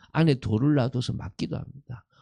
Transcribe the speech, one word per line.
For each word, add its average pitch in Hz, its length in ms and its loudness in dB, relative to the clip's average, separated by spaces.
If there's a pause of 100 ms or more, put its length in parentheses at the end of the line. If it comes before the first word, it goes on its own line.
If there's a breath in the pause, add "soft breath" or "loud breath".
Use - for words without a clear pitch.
(120)
안에 151 240 4
돌을 123 400 2
놔둬서 123 380 0
막기도 - 440 -8
합니다. - 480 -14 (160)